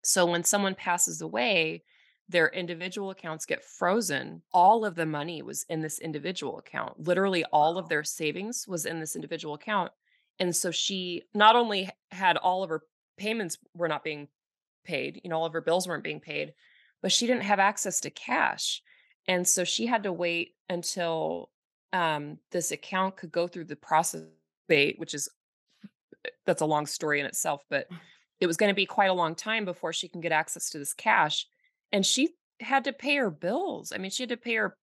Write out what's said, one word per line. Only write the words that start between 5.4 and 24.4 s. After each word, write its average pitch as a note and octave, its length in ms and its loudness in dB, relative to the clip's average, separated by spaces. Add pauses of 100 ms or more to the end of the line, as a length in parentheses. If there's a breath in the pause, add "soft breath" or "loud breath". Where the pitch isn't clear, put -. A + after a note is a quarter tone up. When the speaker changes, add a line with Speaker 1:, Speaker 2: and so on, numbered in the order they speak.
Speaker 1:
was C#3+ 220 -8
in D#3+ 180 -4
this D#3 160 -6
individual D3+ 600 -6
account. - 420 -8
Literally F3+ 460 2
all D#3 320 4
of E3+ 80 -6
Speaker 2:
Wow. - 20 -18
Speaker 1:
their D3+ 160 0
savings F#3+ 640 -6
was F3 180 -4
in E3 140 -4
this D#3 160 -8
individual D#3+ 380 -8
account. G3 380 -2 (460)
And F3+ 180 0
so F3+ 140 0
she F3+ 540 -4 (100)
not G#3+ 220 8
only G#3+ 280 2
h-, F#3 60 -10 (220)
had F#3 260 2
all F#3 240 2
of E3 80 -6
her D#3+ 140 -4 (340)
payments G#3+ 400 -4 (160)
were E3+ 140 -2
not D3+ 160 -2
being D3 240 -8 (560)
paid, D3 400 -6
you F3+ 60 -8
know, D#3+ 80 0
all E3 80 0
of D#3+ 80 -6
her D#3+ 80 -2
bills F3+ 260 2
weren't D#3+ 160 -6
being D3+ 160 -6
paid, D3+ 340 -8 (480 soft breath)
but F#3 100 0
she A#3+ 140 2
didn't A#3+ 180 2
have G3+ 160 4
access G3+ 420 2
to - 80 -8
cash. - 720 -2 (460 soft breath)
And F3+ 200 2
so F3+ 160 2
she A3 220 -2
had A#3 180 0
to F#3+ 80 -2
wait E3+ 440 -2 (120)
until, E3+ 840 -4 (420)
um, D#3 480 -2 (120)
this E3 200 -2
account F#3+ 440 -4
could E3 160 -14
go F3 160 -2
through F3 180 -12
the D3 100 -10
process, D#3+ 480 0 (440)